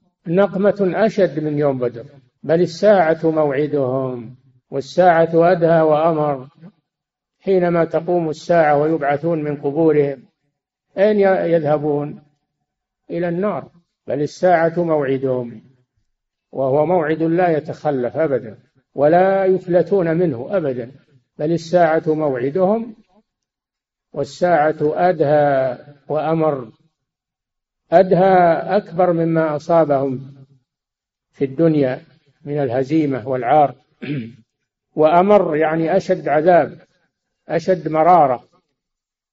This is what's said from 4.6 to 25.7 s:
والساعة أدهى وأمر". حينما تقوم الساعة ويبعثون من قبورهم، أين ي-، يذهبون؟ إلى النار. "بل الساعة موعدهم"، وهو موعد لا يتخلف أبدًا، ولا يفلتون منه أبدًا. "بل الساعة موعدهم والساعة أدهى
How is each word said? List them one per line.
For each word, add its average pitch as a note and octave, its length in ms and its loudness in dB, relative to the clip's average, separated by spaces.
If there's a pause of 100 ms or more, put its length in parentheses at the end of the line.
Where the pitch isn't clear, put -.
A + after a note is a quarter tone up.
والساعة E3 640 2
أدهى E3 480 4
وأمر". D3+ 640 0 (920)
حينما F3 440 0
تقوم E3 460 -2
الساعة D3+ 480 2
ويبعثون D3+ 680 -2
من D3 120 -6
قبورهم، C#3+ 680 0 (760)
أين G#3 220 2
ي-، F3 320 2
يذهبون؟ D3 720 -2 (880)
إلى F3 180 -4
النار. F3 420 -6 (360)
"بل C#3 160 -4
الساعة E3 540 0
موعدهم"، C3+ 920 -4 (800)
وهو C3+ 340 0
موعد D#3+ 360 0
لا E3 340 0
يتخلف C#3 600 -6
أبدًا، B2 420 -4 (360)
ولا F#3 500 2
يفلتون F3 720 0
منه E3 400 -4
أبدًا. B2+ 340 -4 (480)
"بل D3+ 140 -4
الساعة E3 540 2
موعدهم D#3 880 -2 (1160)
والساعة D#3 680 0
أدهى D3 960 0 (300)